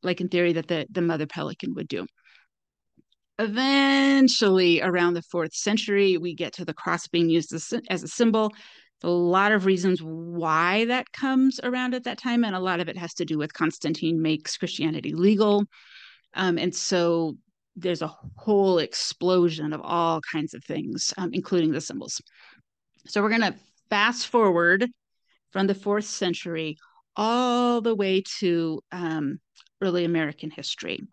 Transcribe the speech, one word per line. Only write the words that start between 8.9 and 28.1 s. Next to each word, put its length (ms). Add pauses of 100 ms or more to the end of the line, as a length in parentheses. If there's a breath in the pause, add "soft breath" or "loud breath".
A 60
lot 420
of 140
reasons 360
why 840
that 260
comes 500
around 320
at 120
that 120
time, 280
and 100
a 60
lot 180
of 80
it 100
has 180
to 100
do 120
with 160
Constantine 680
makes 340
Christianity 580
legal. 520 (680 loud breath)
Um, 240
and 160
so 640 (400)
there's 260
a 140 (220)
whole 420
explosion 920
of 80
all 400 (100)
kinds 220
of 100
things, 540
um, 160
including 380
the 100
symbols. 400 (840 soft breath)
So 160
we're 80
gonna 280 (320)
fast 380
forward 600 (640)
from 160
the 80
fourth 300
century 720 (400 soft breath)
all 640
the 140
way 280 (160)